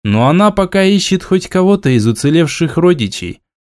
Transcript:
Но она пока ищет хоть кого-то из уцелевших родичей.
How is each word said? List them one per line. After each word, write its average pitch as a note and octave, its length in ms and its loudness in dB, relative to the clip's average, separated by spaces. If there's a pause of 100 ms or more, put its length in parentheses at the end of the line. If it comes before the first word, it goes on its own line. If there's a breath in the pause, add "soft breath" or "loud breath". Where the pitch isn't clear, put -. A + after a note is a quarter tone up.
Но A2 240 2
она F#3+ 240 4
пока G3 320 0
ищет F#3+ 400 0
хоть F#3+ 240 -2
кого-то F#3+ 420 0
из A#2 160 2
уцелевших D3 720 0
родичей. C3+ 640 -4 (320)